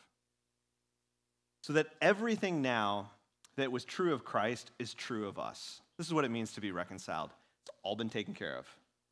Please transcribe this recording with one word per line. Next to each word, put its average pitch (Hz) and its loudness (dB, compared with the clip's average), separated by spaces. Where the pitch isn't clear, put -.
So - -4
that 151 6
everything 196 4
now 104 2
that 135 0
was 123 -2
true 175 2
of 127 0
Christ 113 0
is 113 -6
true 107 -4
of 95 -8
us. - -10
This 170 -6
is 170 -2
what 151 6
it 120 2
means 113 -2
to - -10
be 104 -2
reconciled. 87 -4
It's - -18
all 101 0
been 113 -2
taken 104 -4
care 76 -6
of. 64 -8